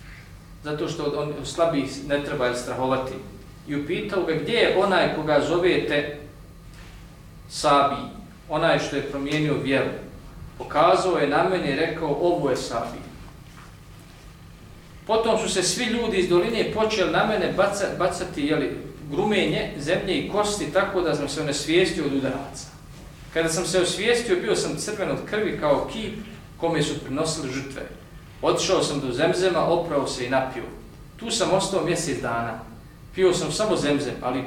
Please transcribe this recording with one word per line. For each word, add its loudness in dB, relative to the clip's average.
zato -4
što -4
on -4
slabih 2
ne 0
treba 0
strahovati, -2
i -2
upitao -2
ga, 0
„Gdje -2
je 4
onaj 4
koga 2
zovete 2
Sabi, 4
onaj 4
što -4
je 0
promijenio 0
vjeru?” 2
Pokazao 4
je 4
na 4
mene 0
i 0
rekao, 0
„Ovo 2
je 2
Sabi.” -4
Potom 4
su 0
se 2
svi 0
ljudi 0
iz 4
doline 4
počeli 2
na 4
mene 2
baca-, 0
bacati, -2
jeli, 0
grumenje, 2
zemlje 0
i -2
kosti, 0
tako 2
da 2
sam -2
se -4
onesvijestio 2
od 0
udaraca. -4
Kada 2
sam 0
se 4
osvijestio, 2
bio 2
sam -2
crven -4
od -2
krvi -2
kao 2
kip -6
kome 0
su -2
prinosili -2
žrtve. -6
Otišao 2
sam -2
do -2
Zemzema, 2
oprao 2
se -4
i -6
napio. 0
Tu -8
sam 2
ostao 2
mjesec 0
dana. -2
Pio 6
sam 0
samo 2
Zemzem, 2
ali -2